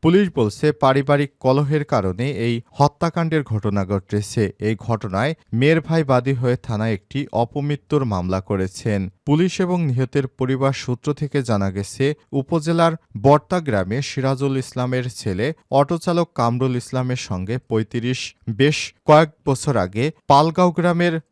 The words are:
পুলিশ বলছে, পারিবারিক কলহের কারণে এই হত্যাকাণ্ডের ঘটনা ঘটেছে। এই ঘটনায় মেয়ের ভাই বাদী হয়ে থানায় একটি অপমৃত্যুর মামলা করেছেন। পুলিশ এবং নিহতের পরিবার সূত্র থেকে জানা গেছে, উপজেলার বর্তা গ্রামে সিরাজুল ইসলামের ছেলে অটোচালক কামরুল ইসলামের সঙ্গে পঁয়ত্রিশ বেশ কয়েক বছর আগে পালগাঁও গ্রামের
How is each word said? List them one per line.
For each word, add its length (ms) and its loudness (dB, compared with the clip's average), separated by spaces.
পুলিশ 240 6
বলছে, 300 0
পারিবারিক 580 2
কলহের 460 2
কারণে 400 -2
এই 160 0
হত্যাকাণ্ডের 720 0
ঘটনা 420 -2
ঘটেছে। 580 -2
এই 220 -2
ঘটনায় 520 -2
মেয়ের 280 4
ভাই 220 0
বাদী 300 2
হয়ে 240 0
থানায় 400 -4
একটি 220 -8
অপমৃত্যুর 720 -2
মামলা 360 0
করেছেন। 580 -2
পুলিশ 340 2
এবং 260 0
নিহতের 420 0
পরিবার 480 -2
সূত্র 380 -6
থেকে 300 -4
জানা 280 0
গেছে, 340 -4
উপজেলার 640 0
বর্তা 380 4
গ্রামে 420 -2
সিরাজুল 560 -2
ইসলামের 560 -4
ছেলে 340 -4
অটোচালক 640 0
কামরুল 400 0
ইসলামের 500 -4
সঙ্গে 300 -6
পঁয়ত্রিশ 520 -2
বেশ 200 4
কয়েক 240 6
বছর 320 -2
আগে 280 0
পালগাঁও 440 4
গ্রামের 420 0